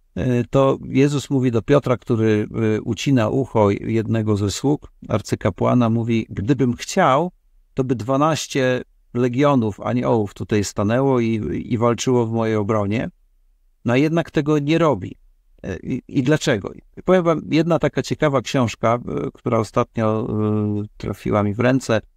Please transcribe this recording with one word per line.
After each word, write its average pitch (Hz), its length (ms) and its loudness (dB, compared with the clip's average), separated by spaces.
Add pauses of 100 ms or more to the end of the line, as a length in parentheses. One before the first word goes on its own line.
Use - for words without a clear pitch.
(160)
e, 127 280 0
to 135 420 2
Jezus 135 440 0
mówi 131 220 2
do 110 100 0
Piotra, 127 360 2
który, 110 500 0 (300)
e, - 40 -4
ucina 117 480 0
ucho 113 420 2
jednego 110 680 -2
ze 101 140 0
sług, - 400 -2 (160)
arcykapłana, 117 840 0
mówi: 113 400 -2
"Gdybym 120 460 0
chciał, 165 560 0 (420)
to 135 100 -2
by 131 120 -2
dwanaście 131 840 -2 (320)
legionów 123 680 2
aniołów 120 540 0
tutaj 101 300 0
stanęło 123 560 0
i, 113 220 0 (320)
i 117 40 2
walczyło 120 500 2
w 110 40 -4
mojej 113 240 0
obronie". 107 540 0 (760)
No 117 80 0
a 127 40 2
jednak 160 340 0
tego 151 280 0
nie 147 180 0
robi. 117 380 0 (480)
E, 90 140 -6
i, - 300 -6
i 135 160 0
dlaczego? 135 500 0 (240)
I - 60 -14
powiem 180 200 4
wam, 165 180 0 (100)
jedna 160 280 2
taka 143 220 -2
ciekawa 135 400 0
książka, 117 540 0
e, - 380 -6
która 113 240 -2
ostatnio, 110 720 -2
e, 107 540 -2 (140)
trafiła 107 460 -2
mi 101 100 0
w 104 60 -6
ręce, 120 420 2 (160)